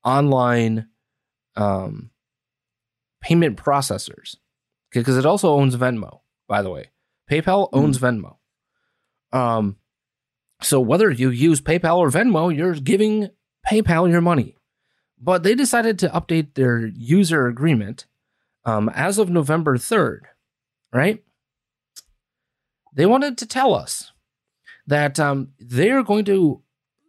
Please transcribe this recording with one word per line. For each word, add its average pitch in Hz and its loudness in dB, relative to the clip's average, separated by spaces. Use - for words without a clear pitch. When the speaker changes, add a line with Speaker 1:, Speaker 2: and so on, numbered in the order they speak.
Speaker 1:
online, 120 2
um, 104 -4
payment 165 0
processors, - -6
okay, 123 -2
'cause 127 0
it 131 2
also 175 2
owns 135 2
Venmo, 120 -4
by 104 0
the 95 -6
way. 78 -12
PayPal 185 0
owns 139 2
Speaker 2:
Hmm. 127 -2
Speaker 1:
Venmo. 113 -4
Um, 113 -2
so 135 0
whether 175 2
you 127 0
use 135 2
PayPal 170 0
or 165 2
Venmo, 175 0
you're 170 -2
giving 202 0
PayPal 185 2
your 175 4
money. 170 0
But 175 0
they 208 4
decided 233 0
to 180 0
update 165 -4
their 120 0
user 143 0
agreement, 120 -2
um, 110 0
as 185 -4
of 190 0
November 156 0
third, 151 -2
right? 175 0
They 143 2
wanted 262 2
to 240 -10
tell 262 0
us - -8
that, 143 0
um, 139 -2
they're 170 0
going 208 0
to 185 0